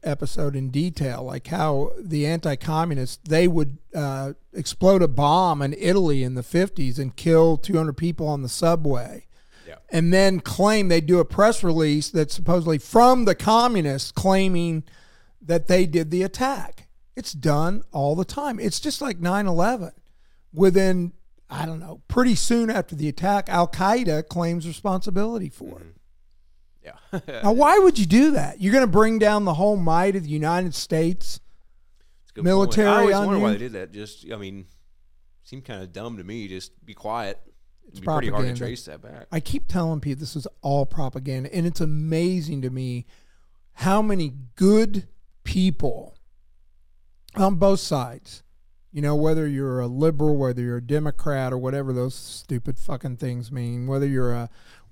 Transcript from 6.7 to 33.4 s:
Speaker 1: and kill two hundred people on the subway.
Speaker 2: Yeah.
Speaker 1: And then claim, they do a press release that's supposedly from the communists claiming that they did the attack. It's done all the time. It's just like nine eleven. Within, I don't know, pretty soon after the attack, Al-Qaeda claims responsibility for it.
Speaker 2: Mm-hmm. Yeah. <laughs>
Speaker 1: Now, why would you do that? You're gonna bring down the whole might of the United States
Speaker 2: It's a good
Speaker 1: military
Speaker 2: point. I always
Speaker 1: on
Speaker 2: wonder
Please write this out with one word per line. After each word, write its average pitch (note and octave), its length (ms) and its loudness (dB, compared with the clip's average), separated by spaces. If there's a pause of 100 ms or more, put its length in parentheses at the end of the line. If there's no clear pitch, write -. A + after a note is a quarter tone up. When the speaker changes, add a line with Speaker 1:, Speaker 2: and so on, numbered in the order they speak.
Speaker 1:
and C3+ 160 -6
kill E3 420 4
two - 180 0
hundred D#3+ 220 -2
people E3 300 -4
on C#3+ 160 -4
the B2 60 -6
subway. C#3 760 0 (420)
Speaker 2:
Yeah. - 100 -20 (120)
Speaker 1:
And E3+ 240 2
then F#3+ 280 4
claim, G3+ 480 2
they E3 120 4
do E3+ 160 2
a E3 80 4
press G#3+ 380 2
release D#3 460 2
that's D#3 260 -2
supposedly E3+ 420 2
from A#3+ 480 4
the F#3 80 4
communists G#3 760 0
claiming F#3 720 0 (580)
that E3 240 0
they F3+ 220 4
did D#3 240 -2
the F3+ 100 0
attack. A#3 680 -4 (260)
It's - 200 -12
done D#3+ 580 2
all C#3+ 240 -2
the F#3 80 -2
time. C#4+ 340 -6
It's A3 220 -4
just - 220 -6
like A3+ 180 -6
nine F#3+ 260 -2
eleven. F#3+ 460 0 (640)
Within, F#3 580 4 (380)
I D3 160 -8
don't E3 160 -10
know, E3 260 -16
pretty B3 280 2
soon A#3 340 2
after G3 260 -4
the D3+ 140 -4
attack, G3 400 -2
Al-Qaeda F3 800 0
claims E3+ 360 -4
responsibility F#3 840 -2
for - 160 -18
it. - 80 -16
Speaker 2:
Mm-hmm. E2 160 -20 (960)
Yeah. - 560 -14
<laughs> - 20 -2
Speaker 1:
Now, G3+ 80 2
why D4+ 260 4
would F#4 220 6
you G3 60 2
do B3 260 4
that? D3 300 -4
You're F#3+ 100 0
gonna B3+ 160 4
bring G#3+ 320 2
down G#3 240 2
the F3 100 0
whole G3+ 220 0
might F3+ 400 2
of F3+ 80 -6
the D3 60 -8
United D#3 440 -2
States - 680 -2 (840)
Speaker 2:
It's - 80 -20
a - 40 -20
good D#3+ 100 -4
Speaker 1:
military G3 420 4
Speaker 2:
point. G3+ 100 4
I A#3+ 40 4
always G3+ 140 4
Speaker 1:
on G3+ 120 0
Speaker 2:
wonder G3+ 140 0